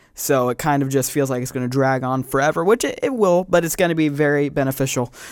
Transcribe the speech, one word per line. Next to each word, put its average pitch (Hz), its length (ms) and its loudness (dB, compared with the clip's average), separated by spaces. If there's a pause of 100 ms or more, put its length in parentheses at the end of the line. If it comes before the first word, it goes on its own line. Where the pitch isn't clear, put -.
(160)
So 127 340 0
it 123 100 -4
kind 143 240 2
of 135 60 -2
just 135 220 0
feels 139 200 0
like 123 100 -2
it's 131 100 -8
gonna 127 160 -4
drag 131 360 0
on 131 200 -2
forever, 147 400 0
which 214 200 2
it, - 180 -4
it 269 120 -2
will, 185 360 2
but 175 160 4
it's 160 100 -4
gonna 170 200 0
be 156 140 2
very 143 380 2
beneficial. 135 640 -2 (200)